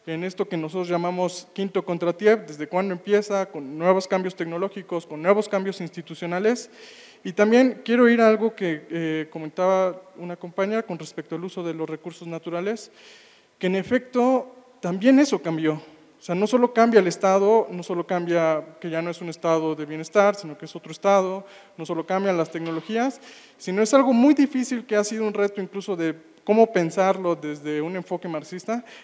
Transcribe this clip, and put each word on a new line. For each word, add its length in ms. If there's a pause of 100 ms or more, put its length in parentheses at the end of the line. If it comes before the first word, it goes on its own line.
en 180
esto 240
que 80
nosotros 320
llamamos 640
quinto 320
contratiempo, 640
desde 200
cuándo 260
empieza, 540
con 300
nuevos 300
cambios 280
tecnológicos, 680
con 160
nuevos 280
cambios 320
institucionales. 880 (560)
Y 80
también 500
quiero 240
ir 140
a 80
algo 260
que, 340
eh, 400
comentaba 720 (140)
una 220
compañera 460
con 140
respecto 380
al 80
uso 200
de 100
los 160
recursos 360
naturales, 640 (680)
que 80
en 80
efecto 800 (240)
también 400
eso 220
cambió. 320
O 500
sea, 100
no 140
solo 260
cambia 260
el 80
Estado, 600
no 140
solo 240
cambia 560 (160)
que 100
ya 140
no 80
es 100
un 80
Estado 460
de 100
bienestar, 500
sino 220
que 80
es 100
otro 160
Estado, 540 (320)
no 80
solo 220
cambian 300
las 120
tecnologías, 720 (360)
sino 260
es 100
algo 200
muy 200
difícil 520
que 100
ha 80
sido 240
un 60
reto 280
incluso 340
de 200 (280)
cómo 280
pensarlo 640
desde 460
un 160
enfoque 300
marxista, 560 (200)